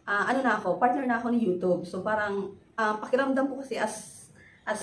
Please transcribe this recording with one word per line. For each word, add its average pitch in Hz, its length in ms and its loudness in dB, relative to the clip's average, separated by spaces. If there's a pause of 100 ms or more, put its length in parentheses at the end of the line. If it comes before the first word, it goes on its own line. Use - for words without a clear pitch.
ah, 202 220 0
ano 254 160 2
na 226 160 4
ako, 180 220 0
partner 247 260 2
na 240 140 2
ako 240 100 -4
ni 233 140 4
YouTube. 180 400 2
So 185 180 -8
parang, 202 540 -2 (180)
ah, 214 240 0
pakiramdam 269 480 2
ko 269 160 -4
kasi 226 160 -8
as, - 480 -6 (380)
as, 208 200 -4